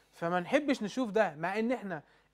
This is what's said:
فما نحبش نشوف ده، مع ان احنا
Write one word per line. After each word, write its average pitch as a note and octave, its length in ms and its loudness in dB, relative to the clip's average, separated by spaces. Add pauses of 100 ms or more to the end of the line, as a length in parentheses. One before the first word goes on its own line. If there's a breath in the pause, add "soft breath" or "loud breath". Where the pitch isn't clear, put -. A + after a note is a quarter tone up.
(120)
فما F3 280 -2
نحبش C#4 440 2
نشوف G#3+ 280 -2
ده، F#3 240 2
مع F3+ 240 -2
ان A3+ 120 0
احنا F#3+ 320 -4 (300 soft breath)